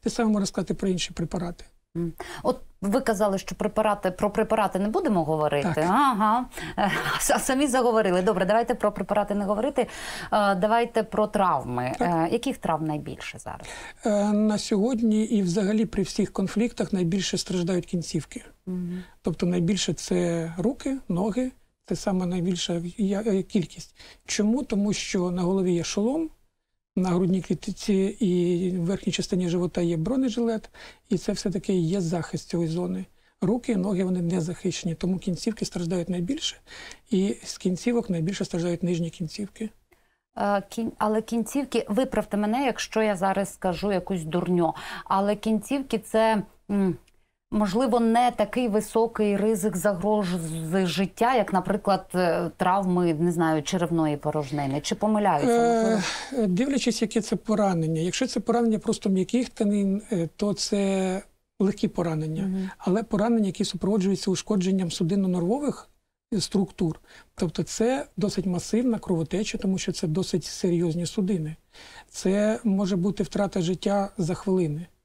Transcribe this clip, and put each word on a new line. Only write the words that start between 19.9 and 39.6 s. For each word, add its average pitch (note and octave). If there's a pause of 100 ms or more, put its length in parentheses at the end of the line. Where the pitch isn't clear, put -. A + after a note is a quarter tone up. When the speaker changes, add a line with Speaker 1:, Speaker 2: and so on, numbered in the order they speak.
Speaker 1:
це E3+
руки, C4+ (120)
ноги. A3 (360)
Це F#3
саме F#3
найбільша F3 (160)
я-, G3
е, F#3+
кількість. - (300)
Чому? A3+
Тому G3+
що F3+
на F3+
голові F3+
є E3+
шолом, C#4 (640)
на F#3
грудній F3+
клітці F#3+ (260)
і F3+
в F3
верхній F#3
частині F3+
живота F3
є E3+
бронежилет, A3+ (400)
і F#3+
це -
все-таки F#3+
є F3+
захист E3
цієї E3+
зони. F3+ (360)
Руки, A3+
ноги, F#3+
вони F#3
не E3+
захищені, E3
тому F3+
кінцівки G3
страждають F3
найбільше, F3+ (560)
і G3
з -
кінцівок A3+
найбільше F3
страждають F3
нижні E3+
кінцівки. G3+ (680)